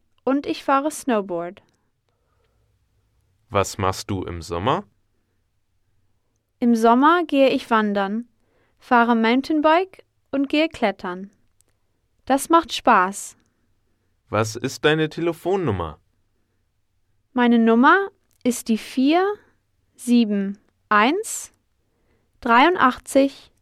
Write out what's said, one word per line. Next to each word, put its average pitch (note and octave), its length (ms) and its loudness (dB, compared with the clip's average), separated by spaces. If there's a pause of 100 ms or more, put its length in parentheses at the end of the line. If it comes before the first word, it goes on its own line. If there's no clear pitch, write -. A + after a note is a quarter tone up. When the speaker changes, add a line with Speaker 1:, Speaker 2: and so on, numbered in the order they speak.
(240)
Speaker 1:
und C4+ 220 -2
ich - 180 -8
fahre C#4 280 -2
Snowboard. F#3+ 720 -6 (1900)
Speaker 2:
Was G2 300 -2
machst F#2+ 320 -4
du F#2 120 -6
im E2+ 200 -12
Sommer? G2+ 400 -4 (1800)
Speaker 1:
Im A#3+ 160 2
Sommer B3+ 500 4
gehe C4+ 240 2
ich - 220 -4
wandern, G#3 580 -2 (480)
fahre A#3 380 2
Mountainbike D4+ 920 0 (240)
und C4+ 180 -4
gehe D#4 220 0
klettern. G3 600 -6 (960)
Das C#4 240 -2
macht E4 220 2
Spaß. G3 640 0 (920)
Speaker 2:
Was A2 260 -2
ist - 300 -6
deine D#3 240 0
Telefonnummer? D#3+ 880 -4 (1400)
Speaker 1:
Meine A#3+ 260 2
Nummer C#4 500 4 (340)
ist - 240 -4
die A3 100 0
vier D4+ 480 0 (680)
sieben G#3 640 0 (320)
eins, B3+ 640 -2 (880)
dreiundachtzig, C4+ 1200 0